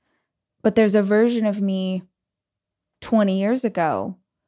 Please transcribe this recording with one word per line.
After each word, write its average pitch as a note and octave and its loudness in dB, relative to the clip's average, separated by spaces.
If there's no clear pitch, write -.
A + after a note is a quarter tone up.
But G3+ 0
there's G#3+ 4
a G#3+ 4
version A3 2
of G#3 -2
me F#3+ -4
twenty G3+ 0
years A3 -2
ago D#3+ -2